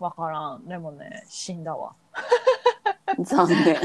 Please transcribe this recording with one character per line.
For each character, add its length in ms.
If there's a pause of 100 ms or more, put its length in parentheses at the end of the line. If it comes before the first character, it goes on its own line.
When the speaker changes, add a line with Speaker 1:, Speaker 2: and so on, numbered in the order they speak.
Speaker 1:
わ 100
か 180
ら 280
ん。 100
で 120
も 120
ね、 380
死 240
ん 100
だ 140
わ。 180 (1300)
Speaker 2:
残 280
念。 360